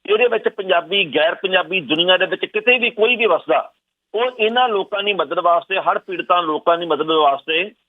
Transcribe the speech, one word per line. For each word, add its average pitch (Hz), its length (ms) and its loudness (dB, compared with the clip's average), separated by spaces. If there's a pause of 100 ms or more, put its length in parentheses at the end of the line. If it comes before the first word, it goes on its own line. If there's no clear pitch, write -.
(100)
ਇਹਦੇ 220 180 2
ਵਿੱਚ 214 200 -2
ਪੰਜਾਬੀ, 180 560 -2
ਗੈਰ 156 300 0
ਪੰਜਾਬੀ, 180 460 -2
ਦੁਨੀਆ 165 360 2
ਦੇ 185 100 0
ਵਿੱਚ - 180 -4
ਕਿਤੇ 214 340 0
ਵੀ 233 120 -2
ਕੋਈ 233 260 0
ਵੀ 220 100 2
ਵਸਦਾ, 151 460 0 (420)
ਉਹ 240 240 -2
ਇਹਨਾਂ 233 300 2
ਲੋਕਾਂ 196 340 -4
ਦੀ 208 100 0
ਮਦਦ 180 260 -4
ਵਾਸਤੇ, 175 400 0
ਹੜ੍ਹ 180 200 0
ਪੀੜਤਾਂ 175 440 -2
ਲੋਕਾਂ 160 360 0
ਦੀ 175 80 -6
ਮਦਦ 156 200 -2
ਵਾਸਤੇ 156 640 0 (180)